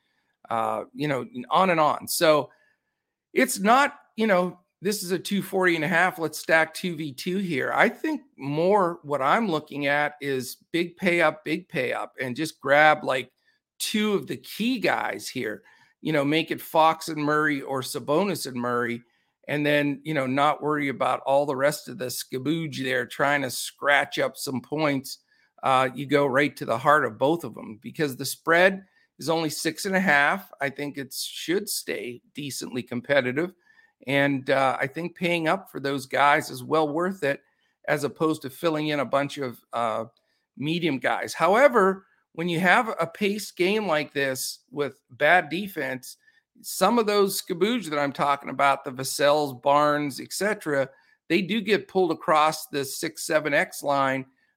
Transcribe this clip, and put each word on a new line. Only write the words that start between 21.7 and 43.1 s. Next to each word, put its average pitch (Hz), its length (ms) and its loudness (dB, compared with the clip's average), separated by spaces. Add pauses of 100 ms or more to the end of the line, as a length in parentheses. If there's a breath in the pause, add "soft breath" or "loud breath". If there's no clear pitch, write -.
of 120 80 -12
the 127 80 -6
skabooge 131 760 -6
there 127 240 -2
trying 143 360 0
to 131 80 -4
scratch 139 680 0
up 135 200 -2
some 131 240 -6
points. 143 580 -2 (420)
Uh, 131 320 2
you 139 120 -8
go 143 200 2
right 139 300 2
to - 80 -10
the 113 140 -2
heart 147 260 6
of 113 140 -4
both 151 260 2
of 113 100 -10
them 107 280 -14
because 131 340 -4
the 135 80 -8
spread 180 640 2 (340 soft breath)
is 135 100 -8
only 160 200 0
six - 360 -6
and 190 100 -2
a 180 40 4
half. 165 500 2 (120)
I 139 80 -2
think 139 280 -10
it 135 160 -12
should - 540 -6
stay - 540 -8 (120)
decently 131 480 -8
competitive. 135 720 -2 (540 soft breath)
And, 139 420 0
uh, 135 300 2
I 139 80 -2
think 165 300 -8
paying 170 320 0
up 190 200 -2
for 147 120 -12
those 139 240 -4
guys 143 440 2
is 127 140 -12
well 151 240 0
worth 175 360 -4
it 139 180 -2 (480)
as 147 160 0
opposed 156 380 -2
to 135 60 -8
filling 156 380 -2
in 147 140 -2
a 123 40 0
bunch 139 320 -2
of, 127 220 -8 (140)
uh, 113 320 -2 (500)
medium 156 420 -2
guys. 117 360 -2
However, 190 720 4 (280 soft breath)
when 175 160 -4
you 165 100 0
have 202 400 4
a 165 80 0
paced 208 480 -4